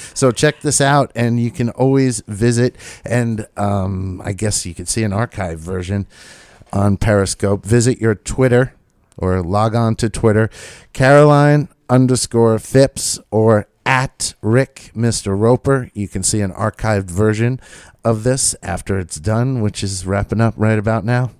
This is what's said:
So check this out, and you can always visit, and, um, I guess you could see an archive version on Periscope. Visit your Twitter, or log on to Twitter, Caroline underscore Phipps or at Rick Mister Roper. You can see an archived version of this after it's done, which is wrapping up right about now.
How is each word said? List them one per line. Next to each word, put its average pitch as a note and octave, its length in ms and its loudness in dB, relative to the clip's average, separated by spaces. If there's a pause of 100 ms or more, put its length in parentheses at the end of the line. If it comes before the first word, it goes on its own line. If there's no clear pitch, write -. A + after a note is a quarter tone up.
(160)
So C3 160 2
check D3+ 300 0
this C#3+ 200 0
out, C#3 320 2
and A#2+ 260 0
you A#2+ 120 -2
can A#2 180 -4
always C3 520 0
visit, A#2 540 0 (300)
and, A2+ 400 -2 (100)
um, F#2+ 720 -4
I G2+ 80 -6
guess G#2 320 -4
you F2 80 -10
could F2 140 -12
see A2+ 160 -2
an G2 100 -2
archive F#2+ 460 -6
version F#2 480 -6 (640)
on G2 260 2
Periscope. G2+ 680 0
Visit A#2 340 2
your A2 140 0
Twitter, B2+ 580 0 (420)
or F#2 280 -2
log G#2 320 0
on A#2 220 0
to A#2 120 -2
Twitter, A2 400 2 (420)
Caroline D3 760 6 (200)
underscore B2 720 2
Phipps - 600 0 (100)
or A2 380 2 (180)
at B2+ 560 -2
Rick A#2+ 540 -2
Mister G#2+ 400 -2
Roper. B2 580 0
You G2+ 140 -6
can F#2+ 160 -8
see - 160 -2
an G2 140 -4
archived G#2 580 -4
version A2 480 0 (460)
of A2 180 -2
this B2+ 400 -2
after F2+ 340 -6
it's F#2 200 -8
done, A#2+ 420 -2
which G#2 240 -4
is G2 220 -8
wrapping G2 340 -2
up A2+ 160 2
right A2 240 0
about A2 240 -2
now. B2 360 -2